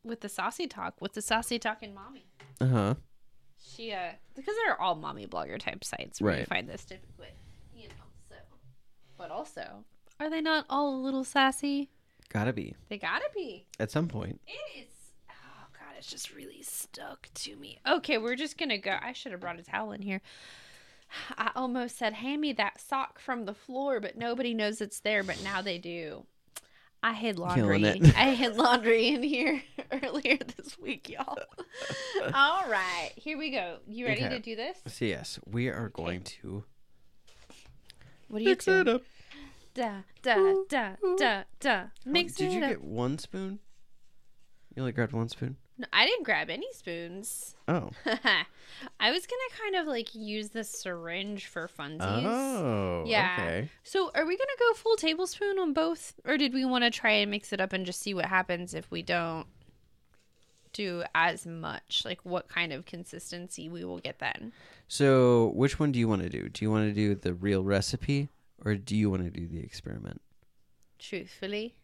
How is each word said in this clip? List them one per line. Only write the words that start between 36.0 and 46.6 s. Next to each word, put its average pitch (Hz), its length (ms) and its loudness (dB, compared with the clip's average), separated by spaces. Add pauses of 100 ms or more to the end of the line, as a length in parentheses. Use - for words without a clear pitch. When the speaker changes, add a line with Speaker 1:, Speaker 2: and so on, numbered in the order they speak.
Speaker 2:
going 87 200 -4
to - 420 -10 (1600)
Speaker 1:
What 214 120 -4
are - 20 0
you 294 80 8
Speaker 2:
mix 370 180 4
it 381 160 8
Speaker 1:
doing? 240 120 4
Speaker 2:
up. 247 60 -2 (680)
Speaker 1:
Da, 233 200 -2 (300)
da, 240 140 8
Speaker 2:
Ooh, 381 320 6
Speaker 1:
da, 226 220 0 (140)
Speaker 2:
ooh. 370 120 2
Speaker 1:
da, 226 260 4 (180)
da. 254 180 4
Speaker 2:
How, 180 100 -6 (160)
Speaker 1:
Mix 339 300 2
Speaker 2:
did 370 140 0
Speaker 1:
it 370 80 2
Speaker 2:
you 320 80 2
Speaker 1:
up. 277 60 2
Speaker 2:
get - 140 -2
one 123 340 0
spoon? 190 420 -6 (1120)
You 127 80 -6
only 123 100 0
grabbed 113 200 2
one 113 160 0
spoon? 131 280 -6 (220)
Speaker 1:
No, 247 140 -8
I 214 120 8
didn't 403 200 2
grab 156 260 0
any 320 240 -6